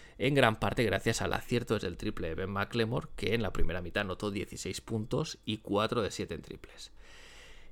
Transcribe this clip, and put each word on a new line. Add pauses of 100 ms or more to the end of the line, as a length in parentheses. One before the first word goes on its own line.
(160)
en
gran
parte
gracias
al
acierto
desde
el
triple
de
Ben
McLemore,
que
en
la
primera
mitad
anotó
dieciséis
puntos
y
cuatro
de
siete
en
triples. (800)